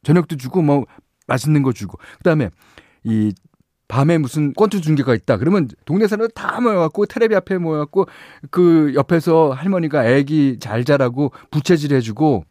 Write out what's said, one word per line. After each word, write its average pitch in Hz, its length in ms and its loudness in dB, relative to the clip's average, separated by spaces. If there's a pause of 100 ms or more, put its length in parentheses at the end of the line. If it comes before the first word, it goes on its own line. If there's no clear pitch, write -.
저녁도 160 340 0
주고, 131 240 -4
뭐, 143 240 0 (400)
맛있는 139 380 0
거 131 100 0
주고. 98 240 -10 (220)
그다음에 156 320 0 (520)
이 107 300 0 (540)
밤에 151 320 2
무슨 143 340 -2
권투 202 280 0
중계가 147 340 2
있다 110 220 -2
그러면 160 300 0 (180)
동네 196 220 0
사람들 220 280 -2
다 - 260 -6
모여갖고, 202 460 0
텔레비 220 280 0
앞에 185 220 -2
모여갖고, 156 480 -2 (460)
그 165 440 4
옆에서 160 580 2
할머니가 151 540 -2
애기 139 520 2
잘 113 240 -6
자라고 135 480 0 (180)
부채질 151 460 0
해주고. 113 560 0